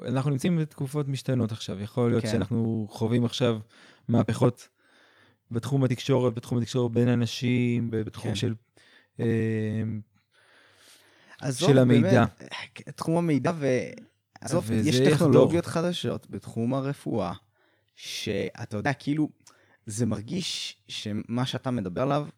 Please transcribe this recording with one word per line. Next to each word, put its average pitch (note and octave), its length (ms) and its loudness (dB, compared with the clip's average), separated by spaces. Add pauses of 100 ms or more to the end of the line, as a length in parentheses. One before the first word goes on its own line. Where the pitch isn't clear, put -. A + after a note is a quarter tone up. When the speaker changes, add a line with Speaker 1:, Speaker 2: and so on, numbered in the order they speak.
Speaker 1:
אנחנו C3 240 0
נמצאים E3+ 260 0
בתקופות D3 500 -4
משתנות B2+ 440 -2
עכשיו. G2 300 -8
יכול A#2+ 280 0
להיות A#2 140 2
Speaker 2:
כן. G#2+ 80 -2
Speaker 1:
שאנחנו A2+ 580 -2
חווים A#2+ 360 0
עכשיו A#2 340 0 (480)
מהפכות - 600 2 (840)
בתחום C3 320 0
התקשורת, B2 500 2
בתחום A#2+ 240 -4
התקשורת A#2+ 340 0
בין A#2+ 160 4
אנשים, A#2+ 840 0
ב-, A2+ 40 -4
בתחום A2 360 -6
Speaker 2:
כן. G2+ 40 -2
Speaker 1:
של... A2+ 180 -2 (640)
אה, A#2 60 -2 (2250)
Speaker 2:
עזוב, C#3 280 0
Speaker 1:
של C3+ 80 10
המידע. B2 480 6 (140)
Speaker 2:
באמת, - 560 -16
תחום E3 220 -2
המידע D#3 380 2
ו-, C#3+ 120 -4 (720)
עזוב, A2+ 260 -2
Speaker 1:
וזה A2 220 0
Speaker 2:
יש A#2+ 60 4
Speaker 1:
יחדור. C#3 180 6
Speaker 2:
טכנולוגיות D3+ 520 6
חדשות E3 640 -4
בתחום A#2 440 -4
הרפואה, C3 600 -4 (600)
שאתה - 840 -6
יודע, C#3 160 -2
כאילו, D3+ 360 -2 (560)
זה G#2+ 200 -2
מרגיש A2+ 720 -6 (100)
שמה A2+ 580 -6
שאתה C3 260 -6
מדבר G2+ 300 -4
עליו, C#3+ 260 -2 (100)